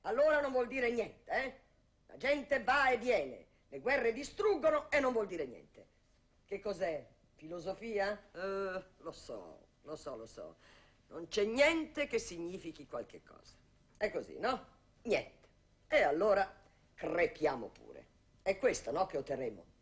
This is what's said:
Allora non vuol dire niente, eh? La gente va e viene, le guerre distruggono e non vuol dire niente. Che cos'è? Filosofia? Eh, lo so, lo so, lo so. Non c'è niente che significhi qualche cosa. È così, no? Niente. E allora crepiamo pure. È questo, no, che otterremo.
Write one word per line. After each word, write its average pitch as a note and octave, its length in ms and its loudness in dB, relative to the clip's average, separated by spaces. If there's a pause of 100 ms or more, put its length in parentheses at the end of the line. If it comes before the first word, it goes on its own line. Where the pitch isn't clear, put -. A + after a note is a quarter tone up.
Allora C#4+ 400 4
non C4+ 100 -2
vuol B3+ 140 2
dire B3 240 0
niente, - 420 -4
eh? B3+ 300 -2 (520)
La - 60 -18
gente C4+ 440 0
va C4 280 4
e A#3+ 80 2
viene, F3+ 460 0 (240)
le C#3 100 -12
guerre A#3 340 2
distruggono D4+ 760 2
e D4 80 4
non B3+ 140 2
vuol G#3+ 120 2
dire E3 220 -4
niente. G#2+ 400 -18 (580)
Che G3 140 -8
cos'è? E3+ 440 -4 (300)
Filosofia? G3 1000 -4
Eh, F#3+ 480 -4 (160)
lo D#3+ 120 -10
so, F#2 540 -14 (160)
lo D3+ 140 -10
so, C#3 200 -10
lo A2+ 120 -12
so. - 300 -16 (500)
Non E3 200 -10
c'è G3+ 160 0
niente D4 640 4
che A#3 140 -2
significhi E3+ 680 -8
qualche - 380 -10
cosa. - 320 -20 (420)
È G#3 140 -2
così, C3 260 -8
no? - 280 -2 (360)
Niente. - 460 -2 (400)
E C#4 160 6
allora F#3+ 440 4 (460)
crepiamo D#3 760 0
pure. - 360 -20 (380)
È F#3+ 160 0
questo, F#3+ 320 0
no, F3+ 160 0
che D#3 100 -6
otterremo. B2+ 480 -6 (160)